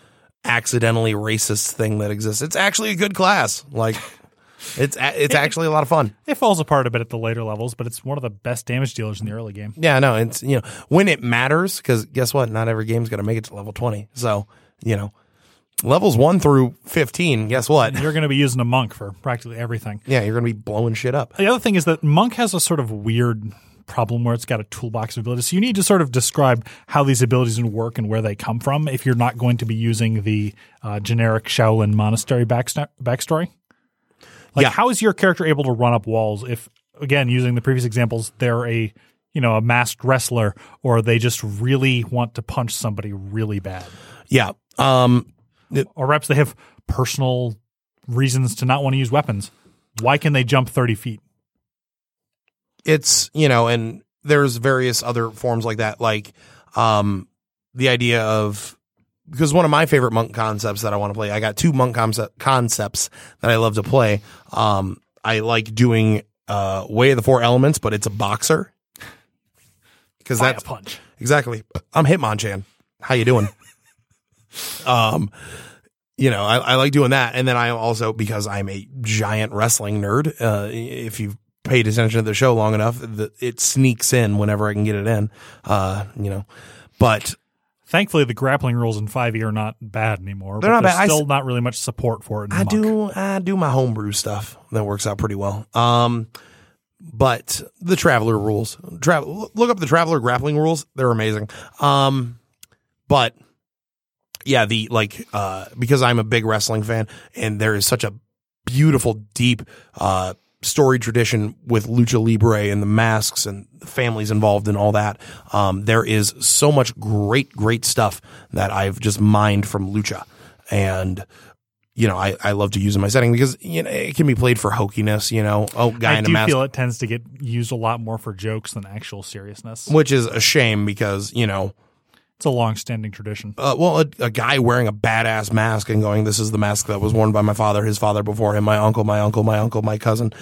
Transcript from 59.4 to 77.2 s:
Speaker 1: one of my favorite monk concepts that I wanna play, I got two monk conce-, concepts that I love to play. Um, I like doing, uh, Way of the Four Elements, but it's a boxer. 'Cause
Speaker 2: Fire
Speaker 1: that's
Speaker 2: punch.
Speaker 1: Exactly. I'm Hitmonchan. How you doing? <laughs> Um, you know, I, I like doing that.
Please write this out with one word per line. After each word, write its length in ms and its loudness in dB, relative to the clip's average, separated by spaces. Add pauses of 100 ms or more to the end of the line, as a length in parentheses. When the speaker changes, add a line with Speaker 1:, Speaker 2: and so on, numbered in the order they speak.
Speaker 1:
one 120 4
of 60 2
my 160 4
favorite 260 2
monk 220 -2
concepts 480 -4
that 100 -2
I 40 -2
wanna 180 -4
play, 160 -4
I 100 -2
got 160 -4
two 160 2
monk 220 2
conce-, 440 -2
concepts 720 0 (300)
that 100 0
I 60 4
love 180 2
to 80 0
play. 400 2 (300)
Um, 480 0 (220)
I 180 0
like 340 -2
doing, 480 4 (260)
uh, 400 -4
Way 220 4
of 60 2
the 60 0
Four 200 4
Elements, 360 4
but 140 -4
it's 140 -4
a 40 -4
boxer. 640 -2 (1500)
'Cause 140 -4
Speaker 2:
Fire 140 2
Speaker 1:
that's 120 -10
Speaker 2:
punch. 340 -14 (200)
Speaker 1:
Exactly. 440 -2 (300)
I'm 140 4
Hitmonchan. 580 0 (360)
How 140 -2
you 100 2
doing? 280 4
<laughs> 60 -20 (1300)
Um, 460 2 (840)
you 120 2
know, 140 0
I, 140 4
I 180 0
like 160 4
doing 200 4
that. 260 2